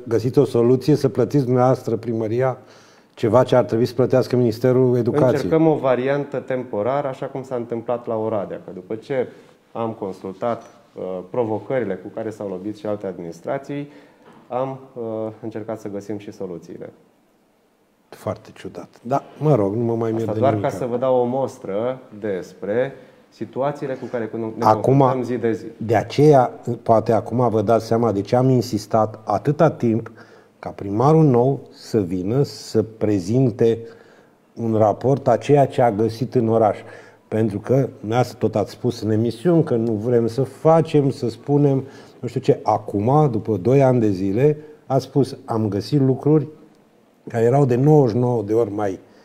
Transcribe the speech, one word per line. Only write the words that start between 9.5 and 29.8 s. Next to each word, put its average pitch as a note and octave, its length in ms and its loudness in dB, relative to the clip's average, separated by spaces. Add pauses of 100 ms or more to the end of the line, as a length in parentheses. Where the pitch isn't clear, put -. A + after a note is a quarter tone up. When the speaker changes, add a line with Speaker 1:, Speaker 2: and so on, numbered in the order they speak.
Speaker 2:
am A2+ 200 -6
consultat, G#2 720 -8 (320)
uh, F#2 240 -8 (100)
provocările A2 680 -4
cu G2 200 -14
care A2 140 -8
s-au G#2 180 -10
lovit G2 300 -10
și - 80 -12
alte G#2 220 -6
administrații, C3 840 -10 (560)
am, C3+ 320 -6 (140)
uh, A#2+ 100 -12 (380)
încercat A2 380 -10
să G#2+ 100 -12
găsim G2+ 280 -8
și G#2 140 -16
soluțiile. - 580 -14 (1200)
Speaker 1:
Foarte - 440 -10
ciudat. - 360 -16 (120)
Da, C3 220 -4 (160)
mă D3 160 4
rog, G2+ 200 2
nu A#2+ 80 -2
mă A#2 120 -2
mai A2+ 160 -2
mir A2+ 80 -2
Speaker 2:
Asta A2 140 -4
Speaker 1:
de G#2+ 60 -4
Speaker 2:
doar B2+ 140 2
Speaker 1:
nimic. A2 160 -2
Speaker 2:
ca - 60 -6
să C3+ 100 -6
vă A#2+ 120 -4
dau C3 240 0
o - 40 2
mostră B2 760 -4 (200)
despre G#2 720 -4 (360)
situațiile C3 640 -6
cu B2 120 -10
care A2+ 240 -6 (280)
ne A#2 80 0
Speaker 1:
Acum, G#2+ 160 4 (160)
Speaker 2:
confruntăm B2+ 260 4
zi A#2+ 140 -4
de A2+ 140 -2
zi. - 140 -6 (120)
Speaker 1:
de G#2+ 180 -2
aceea, B2+ 560 4 (320)
poate A2 280 2
acum A#2+ 380 0
vă G#2 120 0
dați A2+ 240 2
seama A2+ 260 0
de G2 100 -2
ce A2 140 -2
am C3 140 4
insistat A2 760 0
atâta D3 480 2
timp A2+ 400 -2 (480)